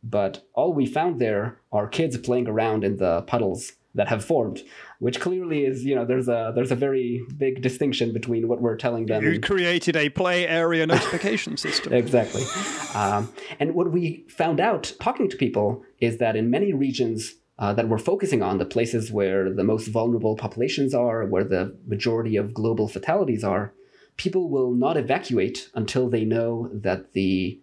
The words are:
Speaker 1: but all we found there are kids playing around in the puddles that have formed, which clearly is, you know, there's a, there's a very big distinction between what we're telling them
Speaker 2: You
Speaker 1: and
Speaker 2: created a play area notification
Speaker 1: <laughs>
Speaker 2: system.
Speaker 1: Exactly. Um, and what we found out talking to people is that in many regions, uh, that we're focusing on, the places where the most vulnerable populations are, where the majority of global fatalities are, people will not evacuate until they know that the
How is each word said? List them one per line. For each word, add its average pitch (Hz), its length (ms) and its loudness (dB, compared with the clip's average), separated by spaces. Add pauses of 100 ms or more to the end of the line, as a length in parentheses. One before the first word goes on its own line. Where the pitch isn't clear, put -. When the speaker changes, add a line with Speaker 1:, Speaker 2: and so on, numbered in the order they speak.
Speaker 1:
but 104 520 -2
all 160 180 2
we 139 140 2
found 156 340 -2
there 110 400 0 (100)
are 107 160 0
kids 139 300 -2
playing 123 320 0
around 110 360 0
in 98 120 2
the 90 260 2
puddles 104 500 -2 (220)
that 104 140 0
have 110 160 0
formed, 120 380 0 (380)
which 123 180 -2
clearly 175 460 -2
is, 131 200 -2
you 139 100 2
know, 120 100 2
there's 127 240 0
a, 117 260 0
there's 139 160 2
a 127 60 2
very 123 460 0 (140)
big 131 260 0
distinction 127 500 0
between 113 340 -2
what 120 140 0
we're 117 160 0
telling 113 300 -2
them 107 160 0
Speaker 2:
You 160 100 2
Speaker 1:
and 165 100 -2
Speaker 2:
created 175 540 0
a 147 120 2
play 180 380 0
area 165 400 2
notification - 680 0
Speaker 1:
<laughs> - 100 -8
Speaker 2:
system. - 260 -4
Speaker 1:
Exactly. 117 500 2 (520)
Um, 104 380 0 (260)
and 160 160 0
what 175 160 2
we 165 380 -2
found 165 320 0
out 196 400 0
talking 254 280 0
to - 80 -4
people 104 480 0 (160)
is 113 180 2
that 113 180 2
in 110 120 2
many 180 240 2
regions, 123 600 0 (240)
uh, 104 160 0
that 113 140 2
we're 110 100 2
focusing 185 420 2
on, 95 180 0
the 87 60 0
places 113 460 0
where 95 420 2
the 98 120 0
most 110 240 2
vulnerable 110 480 2
populations 123 580 -2
are, 117 320 0
where 98 180 2
the 95 320 -2 (100)
majority 113 500 0
of 104 180 -2
global 110 320 0
fatalities 127 560 -2
are, 101 300 0 (440)
people 180 320 -2
will 131 240 0
not 135 240 2
evacuate 120 800 0
until 120 340 0
they 110 160 0
know 117 480 0
that 95 420 -4
the 95 480 0